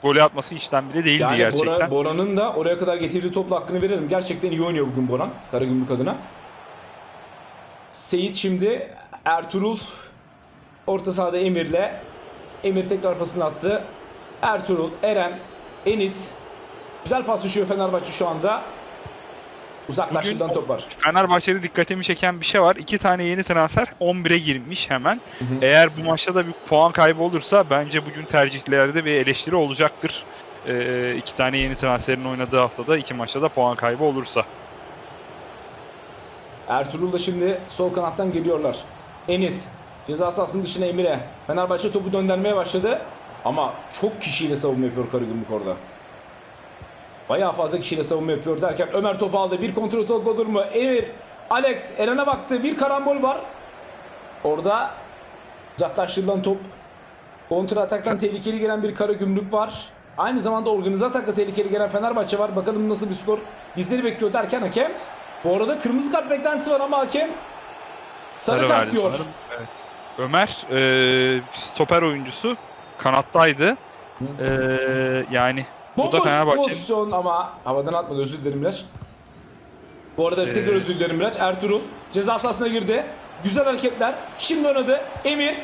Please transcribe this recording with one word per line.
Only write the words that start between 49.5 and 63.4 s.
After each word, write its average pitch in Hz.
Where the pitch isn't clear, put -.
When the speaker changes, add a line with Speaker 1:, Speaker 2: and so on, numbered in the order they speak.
Speaker 2:
Bir 202
kontrol 214
top 220
olur 220
mu? 214
Emir, 240
Alex, 247
Eren'e 254
baktı. 262
Bir 302
karambol 277
var. 262
Orada 165
uzaklaştırılan 185
top. 196
Kontra 196
ataktan 202
tehlikeli 208
gelen 214
bir 208
Karagümrük 202
var. 214
Aynı 233
zamanda 220
organize 196
atakla 247
tehlikeli 196
gelen 208
Fenerbahçe 208
var. 202
Bakalım 214
nasıl 208
bir 185
skor 214